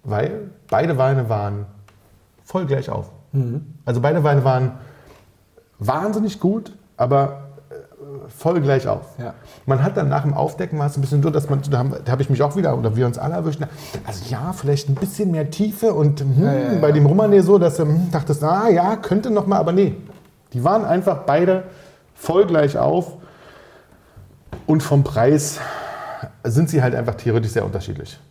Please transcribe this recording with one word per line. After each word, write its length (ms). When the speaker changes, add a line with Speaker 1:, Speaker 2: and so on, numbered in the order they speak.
Speaker 1:
weil 460
beide 280
Weine 300
waren 380
voll 220
gleich 220
auf. 220
Speaker 2:
Mhm. 300
Speaker 1:
Also 160
beide 220
Weine 220
waren 280
wahnsinnig 580
gut, 340
aber, 520
äh, 40
voll 320
gleich 260
auf. 140
Speaker 2:
Ja. 160
Speaker 1:
Man 160
hat 140
dann 120
nach 140
dem 120
Aufdecken 440
war 80
es 100
ein 40
bisschen 240
so, 60
dass 200
man, 180
da 100
haben, 160
da 80
habe 100
ich 80
mich 120
auch 140
wieder, 220
oder 160
wir 120
uns 120
alle 160
erwischt, 260
na, 80
also 220
ja, 240
vielleicht 360
ein 60
bisschen 380
mehr 180
Tiefe 420
und, 280
hm, 140
Speaker 2:
Ja, 80
ja, 220
ja. 60
Speaker 1:
bei 120
dem 140
Romanée 360
so, 160
dass 200
du, 60
hm, 280
dachtest, 320
ah 240
ja, 280
könnte 340
noch 160
mal, 120
aber 140
nee. 240
Die 100
waren 220
einfach 420
beide 380
voll 320
gleich 320
auf 380
und 160
vom 200
Preis 560
sind 260
sie 120
halt 120
einfach 200
theoretisch 380
sehr 120
unterschiedlich. 540